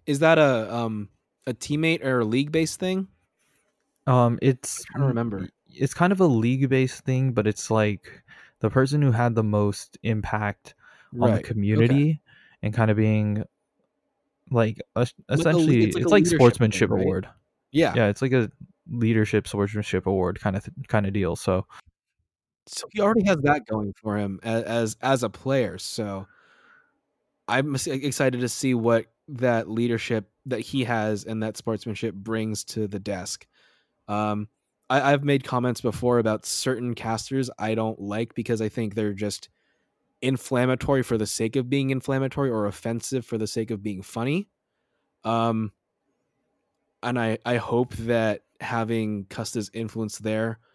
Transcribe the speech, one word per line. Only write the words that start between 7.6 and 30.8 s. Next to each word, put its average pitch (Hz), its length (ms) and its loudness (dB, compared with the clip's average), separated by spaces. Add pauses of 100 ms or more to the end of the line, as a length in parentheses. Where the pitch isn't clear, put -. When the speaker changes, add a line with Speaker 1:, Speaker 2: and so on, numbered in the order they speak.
Speaker 2:
like 107 540 -2 (360)
the 110 100 0
person 135 320 2
who 135 100 6
had 117 240 2
the 113 80 2
most 104 600 -2
impact 107 680 -4 (380)
on 123 80 -12
the 123 60 2
Speaker 1:
Right. 117 140 6
Okay. - 80 -12
Speaker 2:
community 117 760 4 (400)
and 107 140 -4
kinda 110 180 4
being, 107 500 2 (1080)
like, 113 280 2 (160)
a, 110 40 -2
Speaker 1:
Like 120 120 0 (180)
a - 40 0
le-, 147 60 2
Speaker 2:
essentially, 156 460 6
Speaker 1:
it's 107 100 0
like - 80 0
Speaker 2:
it's - 20 2
Speaker 1:
a - 40 2
Speaker 2:
like 202 140 8
Speaker 1:
leadership 170 160 4
Speaker 2:
sportsmanship 117 500 6
Speaker 1:
thing, 107 80 0
right? 95 60 0
Speaker 2:
award. 92 260 -2 (420)
Speaker 1:
Yeah. 135 240 2
Speaker 2:
Yeah, 117 140 4
it's 101 120 -2
like 127 120 0
a 117 180 2 (360)
leadership, 110 600 2
sportsmanship 101 580 -2
award 95 340 0
kinda 98 200 -2
th-, - 280 -14
kinda 101 220 0
deal, 98 260 -2
so. 95 300 0 (1000)
Speaker 1:
So - 240 -12
he 208 100 -2
already 202 240 4
has 190 120 4
that 143 280 2
going 104 280 -4
for 104 240 -4
him 98 260 -4
a-, 113 240 -2
as, 113 340 -2
as 127 220 0
a 110 80 -2
player, 117 480 -2
so 98 480 -8 (1200)
I'm 135 260 0
s-, 135 140 -4
excited 135 540 0
to 123 80 0
see 131 260 -2
what 117 320 2 (220)
that 120 380 0
leadership 113 600 -2 (160)
that 120 140 -4
he 131 240 -4